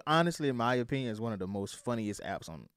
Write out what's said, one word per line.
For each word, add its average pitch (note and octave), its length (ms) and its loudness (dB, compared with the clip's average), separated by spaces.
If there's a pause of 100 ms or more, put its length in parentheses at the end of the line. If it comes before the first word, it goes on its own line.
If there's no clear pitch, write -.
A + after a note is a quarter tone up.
honestly, D#3+ 420 4
in B2+ 60 2
my A#2+ 200 4
opinion, B2 360 0
is G#2+ 100 -4
one A2+ 120 -2
of G2 60 -4
the F#2 80 -4
most G2 280 -4
funniest A2 460 -2
apps - 280 -6
on, D#2+ 280 -12